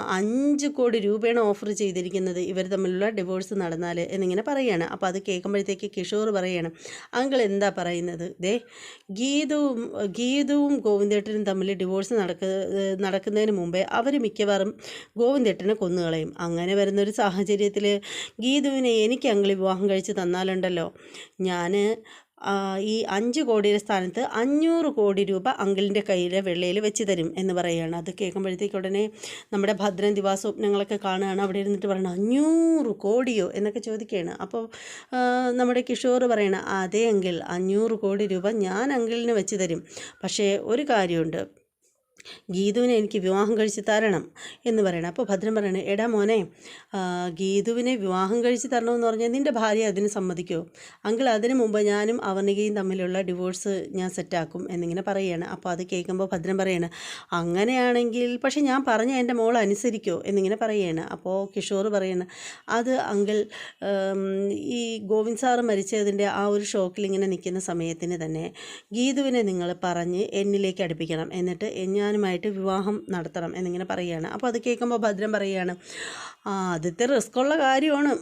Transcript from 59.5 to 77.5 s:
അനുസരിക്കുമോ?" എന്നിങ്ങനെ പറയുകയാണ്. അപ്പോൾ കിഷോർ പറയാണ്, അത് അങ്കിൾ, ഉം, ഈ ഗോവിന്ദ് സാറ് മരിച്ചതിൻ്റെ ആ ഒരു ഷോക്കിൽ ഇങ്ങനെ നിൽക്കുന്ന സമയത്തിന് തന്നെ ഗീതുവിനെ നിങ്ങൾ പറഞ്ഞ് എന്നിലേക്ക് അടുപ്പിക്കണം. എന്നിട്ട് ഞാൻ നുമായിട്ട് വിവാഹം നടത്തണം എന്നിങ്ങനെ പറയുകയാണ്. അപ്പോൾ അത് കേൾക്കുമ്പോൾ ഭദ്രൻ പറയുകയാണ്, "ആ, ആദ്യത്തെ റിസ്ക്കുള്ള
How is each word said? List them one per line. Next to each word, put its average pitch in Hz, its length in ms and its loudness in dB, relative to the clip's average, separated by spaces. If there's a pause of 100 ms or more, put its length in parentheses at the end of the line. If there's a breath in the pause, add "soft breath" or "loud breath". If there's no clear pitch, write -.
അനുസരിക്കുമോ?" 202 680 0
എന്നിങ്ങനെ 196 320 2
പറയുകയാണ്. 202 540 0
അപ്പോൾ 185 280 -4 (120)
കിഷോർ 196 380 -2
പറയാണ്, 190 380 0 (420 loud breath)
അത് 233 240 0 (140)
അങ്കിൾ, 202 340 0 (420 loud breath)
ഉം, 196 400 0 (480)
ഈ 240 120 -2 (240)
ഗോവിന്ദ് 214 340 0
സാറ് 247 240 2
മരിച്ചതിൻ്റെ 202 680 0
ആ 202 140 -2
ഒരു 208 180 2
ഷോക്കിൽ 196 420 -2
ഇങ്ങനെ 190 200 0
നിൽക്കുന്ന 185 340 -4
സമയത്തിന് 170 560 -4
തന്നെ 160 280 -6 (480 loud breath)
ഗീതുവിനെ 254 500 2
നിങ്ങൾ 180 260 0 (120)
പറഞ്ഞ് 175 420 0 (100)
എന്നിലേക്ക് 196 500 0
അടുപ്പിക്കണം. 160 500 -2
എന്നിട്ട് 180 340 -2 (200)
ഞാൻ 202 260 0
നുമായിട്ട് 196 380 0
വിവാഹം 196 460 -2 (140)
നടത്തണം 170 460 -6
എന്നിങ്ങനെ 180 300 -4
പറയുകയാണ്. 175 420 -4
അപ്പോൾ 247 200 -4
അത് 233 120 -2
കേൾക്കുമ്പോൾ 240 400 0
ഭദ്രൻ 208 320 0
പറയുകയാണ്, 190 420 -2 (640 loud breath)
"ആ, 208 120 -6 (140)
ആദ്യത്തെ 175 400 0
റിസ്ക്കുള്ള 269 500 2